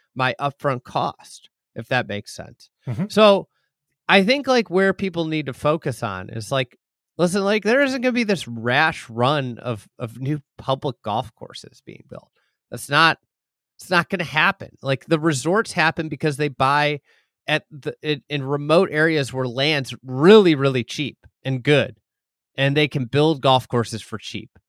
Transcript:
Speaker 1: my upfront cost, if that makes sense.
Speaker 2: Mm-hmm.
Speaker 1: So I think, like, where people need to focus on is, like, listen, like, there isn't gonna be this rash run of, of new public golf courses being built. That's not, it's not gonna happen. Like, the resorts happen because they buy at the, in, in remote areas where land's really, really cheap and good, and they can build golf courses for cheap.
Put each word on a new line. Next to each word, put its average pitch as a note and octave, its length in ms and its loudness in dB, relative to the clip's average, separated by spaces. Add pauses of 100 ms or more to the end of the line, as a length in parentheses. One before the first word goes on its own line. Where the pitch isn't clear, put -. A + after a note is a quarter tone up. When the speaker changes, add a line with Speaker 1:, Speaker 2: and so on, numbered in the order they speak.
(140)
Speaker 1:
my B2+ 260 -2
upfront C3+ 440 -4
cost, - 680 -8 (260)
if A#2 120 -12
that B2 200 -2
makes G2+ 280 -10
sense. - 340 -20 (180)
Speaker 2:
Mm-hmm. C3 220 -4
Speaker 1:
So G3+ 380 4 (600)
I F#3+ 160 6
think, C4 240 0
like, B3 220 2
where F#3+ 240 2
people E3+ 320 -4
need D#3 200 -4
to C3+ 80 -8
focus D3+ 500 -2
on F#2+ 260 -8
is, A2 220 -10
like, C3 260 -2 (400)
listen, F3+ 260 0
like, G3+ 200 0
there B3 180 2
isn't C4 200 -2
gonna B3+ 100 0
be A#3 140 0
this G3 220 -2
rash B2 640 0
run B2 500 0
of, A2+ 280 -8 (100)
of A#2 220 -10
new C#3 220 -6 (160)
public C3+ 440 -6
golf G#2+ 320 -4
courses - 520 -20
being - 240 -20
built. G1+ 200 -20 (420)
That's - 180 -12
not, D3+ 300 2 (580)
it's - 140 -8
not F3 180 2
gonna F3+ 140 -4
happen. D#3 480 -2 (100)
Like, C3+ 240 -4
the D#3 140 0
resorts D#3+ 540 0
happen D#3+ 360 0
because C#3+ 280 -4
they D3 100 -2
buy C#3+ 540 0 (440)
at D3+ 240 -2
the, C#3+ 320 -10
in, D3+ 280 -4
in C#3+ 140 -4
remote D3 480 2
areas D3+ 400 0
where B2+ 160 -4
land's C#3 540 -2
really, E3 540 6
really C3 280 0
cheap - 360 -8 (240)
and C3 180 -4
good, C3 360 2 (600)
and C#3 180 2
they D3+ 120 2
can C3 180 -4
build C#3+ 360 0
golf C3 260 2
courses A#2 340 -4
for - 160 -14
cheap. G#2 320 -14 (200)